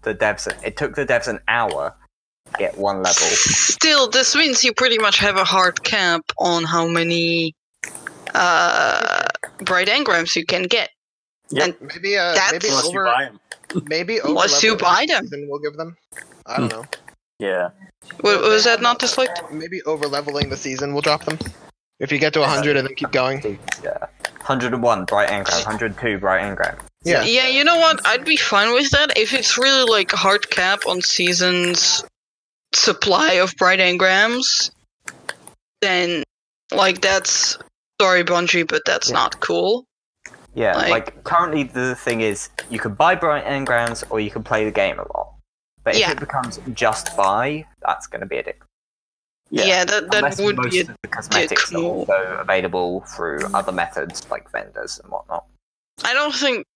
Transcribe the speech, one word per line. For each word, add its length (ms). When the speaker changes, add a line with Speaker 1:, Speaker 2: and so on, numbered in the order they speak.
Speaker 1:
the 120
devs, 320
it 140
took 180
the 100
devs 220
an 200
hour 480
to 140
get 180
one 200
level. 160
Speaker 2:
Still, 960
this 260
means 280
you 100
pretty 260
much 180
have 180
a 80
hard 400
cap 380
on 260
how 240
many, 680
uh, 920
bright 260
engrams 480
you 100
can 180
get. 260
Speaker 3:
Yep. 140
Speaker 2:
And 120
Speaker 4:
Maybe, 240
uh, 180
Speaker 2:
that's 180
Speaker 4:
maybe 160
Speaker 3:
Unless 160
you 40
Speaker 4:
over, 60
Speaker 3:
buy 200
'em. 140
Speaker 4:
maybe 340
Speaker 2:
Unless 440
you 100
Speaker 4:
over-leveling 40
Speaker 2:
buy 120
Speaker 4:
the 60
Speaker 2:
them. 120
Speaker 4:
season 240
we'll 100
give 180
them. 200
I 120
don't 140
Speaker 3:
Hmm. 100
Speaker 4:
know. 40
Speaker 3:
Yeah. 300
Speaker 2:
Wa-, 140
was 140
that 180
not 180
disliked? 520
Speaker 4:
Maybe 320
over-leveling 680
the 80
season 360
will 80
drop 240
them. 120
If 140
you 40
get 160
to 100
a 40
hundred 300
and 100
then 80
keep 160
going. 480
Speaker 1:
Yeah. 220
Hundred 320
and 80
one 220
bright 260
engram, 360
hundred 340
two 180
bright 260
engram. 360
Speaker 4:
Yeah. 200
Speaker 2:
Yeah, 240
you 180
know 120
what? 300
I'd 160
be 140
fine 360
with 180
that 260
if 160
it's 240
really, 320
like, 240
a 40
hard 320
cap 380
on 140
season's 1040
supply 600
of 240
bright 220
engrams. 920
Then, 420
like, 300
that's, 560
sorry, 220
Bungie, 440
but 180
that's 240
Speaker 1:
Yeah. 60
Speaker 2:
not 260
cool. 440
Speaker 1:
Yeah, 220
Speaker 2:
Like 120
Speaker 1:
like, 360
currently 380
the 320
thing 260
is, 280
you 100
can 140
buy 220
bright 300
engrams 640
or 120
you 100
can 120
play 220
the 60
game 280
a 60
lot. 160
But 120
if 60
Speaker 2:
Yeah. 100
Speaker 1:
it 100
becomes 380
just 440
buy, 480
that's 260
gonna 180
be 120
a 60
dick. 180
Speaker 2:
Yeah, 140
Speaker 3:
Yeah. 200
Speaker 2:
that, 260
that 60
Speaker 1:
Unless 240
Speaker 2:
would 160
Speaker 1:
most 140
Speaker 2:
be 80
a 20
Speaker 1:
of 60
the 60
cosmetics 600
Speaker 2:
dick 100
Speaker 1:
are 20
Speaker 2:
move. 280
Speaker 1:
also 300
available 600
through 240
other 160
methods, 580
like 220
vendors 480
and 120
whatnot. 340
Speaker 2:
I 100
don't 220
think. 400